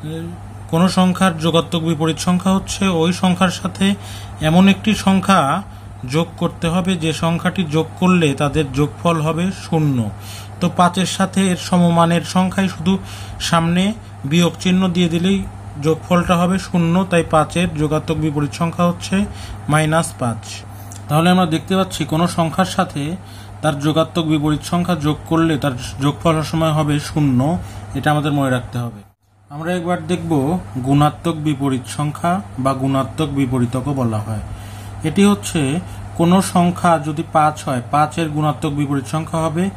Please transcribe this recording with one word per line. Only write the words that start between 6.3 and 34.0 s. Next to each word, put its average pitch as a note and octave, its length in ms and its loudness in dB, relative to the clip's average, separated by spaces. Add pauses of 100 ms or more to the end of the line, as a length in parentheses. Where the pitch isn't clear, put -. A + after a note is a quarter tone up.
করতে E3+ 300 -2
হবে F#3 280 0
যে D#3+ 180 0
সংখ্যাটি E3+ 500 0 (120)
যোগ D#3+ 120 2 (120)
করলে F3 340 4
তাদের D3 400 0
যোগফল D3+ 480 0
হবে D#3+ 240 0 (180)
শূন্য। C#3 460 0 (500)
তো F3 180 2
পাঁচের F3+ 280 4
সাথে F#3+ 360 0 (100)
এর F3 160 -2
সমমানের E3+ 560 4 (120)
সংখ্যায় F#3 320 2
শুধু E3+ 260 0 (460)
সামনে E3+ 540 2 (320)
বিয়োগ E3 340 2
চিহ্ন F#3 280 2
দিয়ে F3 220 2
দিলেই F3+ 300 2 (440)
যোগফলটা E3+ 520 2
হবে F3+ 240 2
শূন্য, F3 520 2
তাই E3+ 120 4
পাঁচের D#3+ 440 2 (140)
যোগাত্মক D#3 360 0
বিপরীত D3 360 -2
সংখ্যা E3+ 320 0
হচ্ছে F3 300 -2 (540)
মাইনাস D#3 380 2 (120)
পাঁচ। A2+ 220 -4 (680)
তাহলে D#3+ 220 2
আমরা F#3 160 4
দেখতে D#3+ 300 -2
পাচ্ছি F#3+ 300 0
কোনো D#3+ 220 0
সংখ্যার F3 480 0
সাথে E3 260 -2 (600)
তার D3+ 180 0
যোগাত্মক D#3 460 0
বিপরীত D3+ 460 0
সংখ্যা F3 240 0
যোগ D3 220 0 (120)
করলে E3 280 2
তার C3+ 160 -2 (280)
যোগফল D3 340 2
সবসময় D#3+ 420 0
হবে D3 220 2
শূন্য, C#3+ 400 0 (580)
এটা C#3 160 -2
আমাদের D3+ 180 0
মনে C#3 200 2
রাখতে B2 320 -4
হবে। G#2 180 -10 (480)
আমরা D#3+ 240 -6
একবার F3 340 -2
দেখব E3 240 -2 (560)
গুণাত্মক D3 480 4
বিপরীত C#3 500 -2 (120)
সংখ্যা E3 440 -2 (180)
বা C3 140 0
গুণাত্মক C3+ 560 -2
বিপরীতকও C3 640 0
বলা A#2 320 0